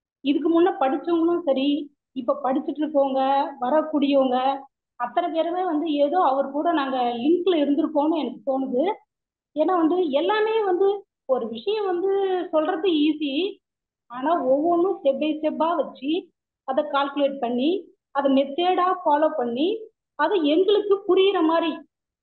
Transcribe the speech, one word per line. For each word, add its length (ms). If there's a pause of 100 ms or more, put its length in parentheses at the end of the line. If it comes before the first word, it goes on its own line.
(240)
இதுக்கு 260
முன்ன 280
படிச்சவங்களும் 680
சரி, 220 (480)
இப்ப 220
படிச்சுட்டு 440
இருக்கவங்க, 400 (380)
வரக்கூடியவங்க, 800 (640)
அத்தனை 300
பேருமே 360
வந்து 280
ஏதோ 300
அவர் 280
கூட 220
நாங்க 240 (180)
லிங்க்ல 400
இருந்திருக்கோம்னு 640
எனக்கு 260
தோணுது. 380 (720)
ஏன்னா 220
வந்து 200 (140)
எல்லாமே 520
வந்து 240 (400)
ஒரு 200
விஷயம் 380
வந்து 260 (360)
சொல்றது 420 (100)
easy, 340 (800)
ஆனா 200 (140)
ஒவ்வொன்றும் 500
step 220
by 140
step-ஆ 440
வச்சு, 360 (560)
அதை 180
calculate 540
பண்ணி, 300 (460)
அதை 160
மெத்தேடா 560 (100)
ஃபாலோ 320
பண்ணி, 380 (520)
அதை 180 (100)
எங்களுக்கு 560
புரியுற 380
மாதிரி, 300 (500)